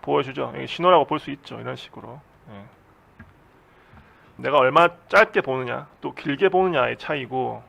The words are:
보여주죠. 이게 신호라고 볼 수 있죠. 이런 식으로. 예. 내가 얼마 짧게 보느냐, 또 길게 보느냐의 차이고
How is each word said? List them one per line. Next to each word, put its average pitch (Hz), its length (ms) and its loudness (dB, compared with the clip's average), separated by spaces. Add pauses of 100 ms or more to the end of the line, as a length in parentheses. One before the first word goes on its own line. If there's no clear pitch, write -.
보여주죠. 135 540 -4
이게 131 100 -10
신호라고 165 400 2
볼 156 120 -4
수 - 120 -10
있죠. 127 300 -14
이런 123 160 -10
식으로. 117 440 -18 (300)
예. 101 140 -18 (1700)
내가 135 220 0
얼마 147 300 6 (180)
짧게 202 360 4
보느냐, 131 440 -6 (140)
또 - 120 -8
길게 147 360 0
보느냐의 165 500 0
차이고 123 720 -6